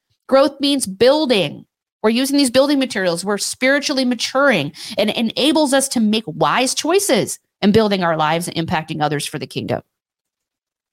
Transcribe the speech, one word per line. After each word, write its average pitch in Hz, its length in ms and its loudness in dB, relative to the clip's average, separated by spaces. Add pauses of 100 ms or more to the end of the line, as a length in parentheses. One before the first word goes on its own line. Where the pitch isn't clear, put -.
(280)
Growth 277 320 2
means 277 260 0
building. 233 800 0 (360)
We're 214 80 2
using 262 260 0
these 277 140 2
building 277 280 2
materials. 190 460 -2
We're 202 140 -2
spiritually 277 680 -2
maturing, 247 680 0 (260)
and - 120 0
it - 60 -6
enables 269 560 0
us 269 160 2
to 247 120 -2
make 214 260 0
wise 165 480 0
choices 302 640 0 (220)
and 196 120 4
building 208 300 2
our 165 140 0
lives 160 320 0
and - 80 -10
impacting 165 440 -4
others 147 240 0
for - 140 -10
the 135 80 -8
kingdom. - 360 -6 (1120)